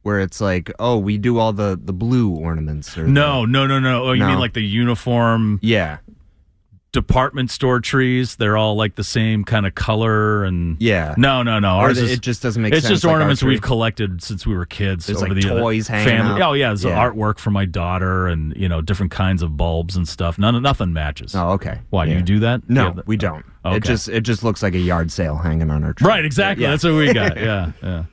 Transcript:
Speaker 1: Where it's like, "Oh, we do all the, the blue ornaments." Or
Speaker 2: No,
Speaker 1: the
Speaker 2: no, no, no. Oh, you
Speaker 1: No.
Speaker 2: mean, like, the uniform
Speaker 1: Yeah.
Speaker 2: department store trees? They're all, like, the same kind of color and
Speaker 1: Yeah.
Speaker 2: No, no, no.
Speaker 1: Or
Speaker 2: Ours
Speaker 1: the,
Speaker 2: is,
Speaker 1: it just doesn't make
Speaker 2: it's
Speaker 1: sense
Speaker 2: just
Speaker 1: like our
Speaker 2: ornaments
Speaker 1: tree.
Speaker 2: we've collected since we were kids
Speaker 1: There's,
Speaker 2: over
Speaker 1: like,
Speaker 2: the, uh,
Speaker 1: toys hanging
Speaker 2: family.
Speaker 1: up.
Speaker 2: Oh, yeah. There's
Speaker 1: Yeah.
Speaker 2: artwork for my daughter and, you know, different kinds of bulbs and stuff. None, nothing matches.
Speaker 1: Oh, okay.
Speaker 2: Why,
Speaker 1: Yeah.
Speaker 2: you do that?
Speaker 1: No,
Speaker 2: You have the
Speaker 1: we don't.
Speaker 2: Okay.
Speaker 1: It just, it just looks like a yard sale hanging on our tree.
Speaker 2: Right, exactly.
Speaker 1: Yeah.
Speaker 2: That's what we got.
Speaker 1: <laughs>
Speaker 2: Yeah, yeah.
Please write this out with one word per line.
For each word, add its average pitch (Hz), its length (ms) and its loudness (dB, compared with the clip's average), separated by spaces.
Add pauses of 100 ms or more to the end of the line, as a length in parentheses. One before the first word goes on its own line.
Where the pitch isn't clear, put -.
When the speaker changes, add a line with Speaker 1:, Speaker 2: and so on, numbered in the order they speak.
Speaker 1:
Where 104 180 0
it's 92 180 -4
like, 90 400 -2
"Oh, 120 200 2
we 104 180 0
do 117 220 0
all 110 160 0
the, 98 280 -2
the 101 120 -6
blue 113 340 0
ornaments." 78 680 -4
Or - 100 -2
Speaker 2:
No, 139 380 4
Speaker 1:
the - 0 -
Speaker 2:
no, 135 200 2
no, 135 140 2
no. 127 240 0
Oh, 127 80 0
you 123 80 2
Speaker 1:
No. 98 80 2
Speaker 2:
mean, 95 100 2
like, 92 140 -2
the 113 80 -4
uniform 113 1000 2
Speaker 1:
Yeah. 95 340 0 (960)
Speaker 2:
department 127 580 0
store 127 300 0
trees? 127 560 0
They're 107 200 2
all, 107 200 2
like, 107 200 0
the 104 60 -6
same 110 420 0
kind 104 220 0
of 95 80 -4
color 107 720 0
and 85 340 -2
Speaker 1:
Yeah. 87 380 0
Speaker 2:
No, 131 260 4
no, 113 160 0
no. 95 200 2
Speaker 1:
Or 104 60 4
Speaker 2:
Ours 120 120 4
Speaker 1:
the, 123 80 2
Speaker 2:
is, 117 80 0
Speaker 1:
it 120 80 -2
just 120 220 -6
doesn't 113 200 -2
make 107 120 2
Speaker 2:
it's 160 80 4
Speaker 1:
sense 196 140 2
Speaker 2:
just 160 80 0
Speaker 1:
like 165 80 4
our 160 40 4
Speaker 2:
ornaments 147 240 2
Speaker 1:
tree. 131 120 2
Speaker 2:
we've 113 100 0
collected 113 600 -2
since - 240 -8
we 110 80 0
were 87 120 -4
kids 95 400 -4
Speaker 1:
There's, 104 160 -2
Speaker 2:
over 95 120 -2
Speaker 1:
like, 98 80 2
Speaker 2:
the, 98 120 2
uh, 117 40 2
Speaker 1:
toys 113 300 0
hanging 107 180 0
Speaker 2:
family. 113 360 2
Speaker 1:
up. 165 80 2
Speaker 2:
Oh, - 20 -2
yeah. 139 160 2
There's 104 160 -2
Speaker 1:
Yeah. 92 180 2
Speaker 2:
artwork 107 360 0
for 107 120 -2
my 98 140 2
daughter 92 640 -2
and, 78 300 -2
you 92 100 0
know, 80 140 0
different 92 280 -2
kinds 92 320 0
of 78 140 -2
bulbs 85 400 0
and 87 100 0
stuff. 85 320 -4
None, 117 240 2
nothing 120 300 0
matches. 76 420 -4
Speaker 1:
Oh, 87 180 0
okay. 76 280 -4 (100)
Speaker 2:
Why, 87 140 2
Speaker 1:
Yeah. 78 120 2
Speaker 2:
you 90 60 2
do 98 180 2
that? 117 280 0
Speaker 1:
No, 127 140 4
Speaker 2:
You 101 60 2
have 87 80 -6
the 92 100 -10
Speaker 1:
we 107 100 0
don't. 82 280 -4 (200)
Speaker 2:
Okay. 92 140 0
Speaker 1:
It 107 60 -2
just, 113 260 -2
it 113 100 0
just 110 240 -2
looks 110 180 -2
like 95 120 0
a 92 40 0
yard 87 320 0
sale 78 280 -4
hanging 80 320 0
on 76 120 0
our 78 120 -2
tree. - 120 2
Speaker 2:
Right, 190 200 4
exactly. 170 380 0
Speaker 1:
Yeah. 131 80 0
Speaker 2:
That's 151 120 -2
what 165 100 4
we 151 200 4
got. 101 220 0
Speaker 1:
<laughs> - 40 -10
Speaker 2:
Yeah, 98 320 -2 (100)
yeah. 87 300 -6